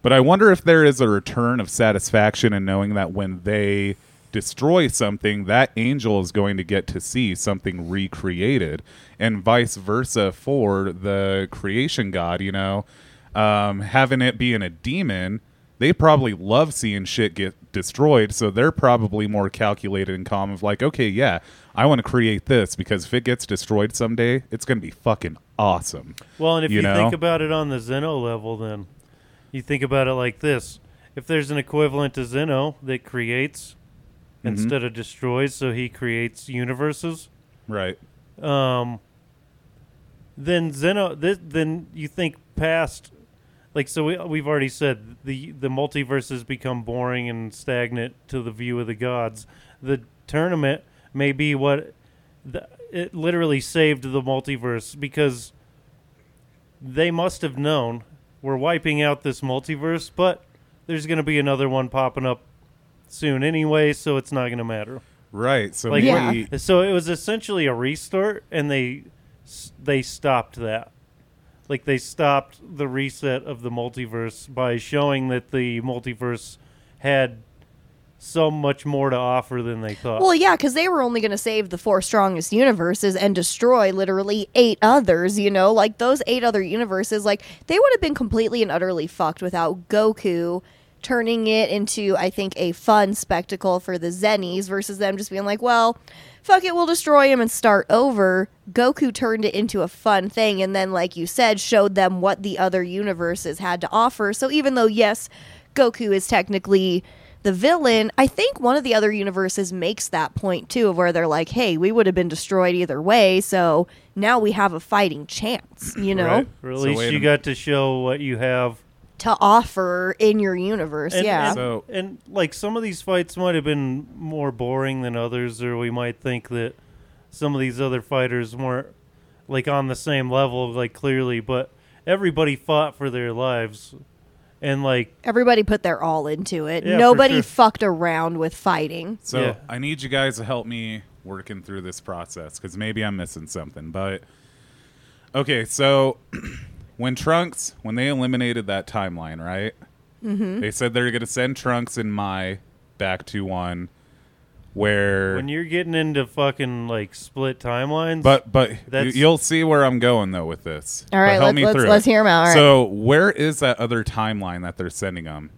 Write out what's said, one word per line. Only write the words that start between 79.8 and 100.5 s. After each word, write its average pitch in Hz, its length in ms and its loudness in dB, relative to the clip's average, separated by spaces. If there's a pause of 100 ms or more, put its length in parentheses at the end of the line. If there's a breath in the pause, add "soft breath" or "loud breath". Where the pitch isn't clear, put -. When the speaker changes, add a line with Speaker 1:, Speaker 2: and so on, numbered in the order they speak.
Speaker 2:
they 107 120 -8
thought. 117 280 -4
Speaker 3:
Well, 370 120 6
yeah, 339 240 4
'cause 277 160 -2
they 320 140 0
were 349 160 0
only 240 180 -2
gonna 208 160 -2
save 214 320 -4
the 175 80 -8
four 190 240 0
strongest 190 500 0
universes 202 640 2
and 196 200 2
destroy 208 560 4
literally 196 640 -2
eight 240 260 6
others, 202 560 4
you 202 140 2
know? 190 200 4
Like, 214 260 2
those 254 280 2
eight 247 180 0
other 214 180 2
universes, 196 640 -2
like, 208 180 0 (240 loud breath)
they 330 100 2
would 523 160 6
have 453 80 2
been 320 140 -2
completely 226 480 0
and 196 80 -2
utterly 170 360 -2
fucked - 340 -4
without 175 460 -4
Goku 185 720 0 (420 soft breath)
turning 233 420 -2
it 220 240 2
into, 202 480 -2
I 185 140 0
think, 190 240 -6
a 170 160 -2
fun 208 420 2
spectacle 180 680 -2
for 180 200 -6
the 165 80 -6
Zennies 185 600 -2
versus 196 300 -6
them 196 180 -2
just 196 140 -10
being 196 160 -6
like, 208 160 -2
"Well, 233 340 4 (460 loud breath)
fuck 370 220 4
it, 359 100 -2
we'll 339 140 2
destroy 302 400 4
him 262 120 4
and 226 120 0
start 208 360 2
over." 202 600 4 (220)
Goku 247 420 2
turned 220 320 -2
it 208 80 0
into 208 300 -2
a 170 40 -2
fun 196 400 0
thing 214 320 0